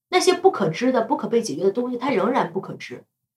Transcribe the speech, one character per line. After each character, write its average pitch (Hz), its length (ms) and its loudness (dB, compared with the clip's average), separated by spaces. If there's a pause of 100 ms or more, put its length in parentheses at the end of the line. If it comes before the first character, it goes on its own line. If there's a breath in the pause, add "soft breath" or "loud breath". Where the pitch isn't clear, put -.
那 359 100 2
些 359 140 4
不 - 180 4
可 185 180 -2
知 247 220 0
的、 254 100 2
不 294 160 -2
可 220 100 -6
被 233 140 2
解 147 140 -6
决 180 80 -4
的 196 80 4
东 247 180 -4
西， 247 80 -6
它 254 140 -4
仍 208 180 0
然 190 240 0
不 185 80 -4
可 - 120 -12
知， - 320 -14 (320)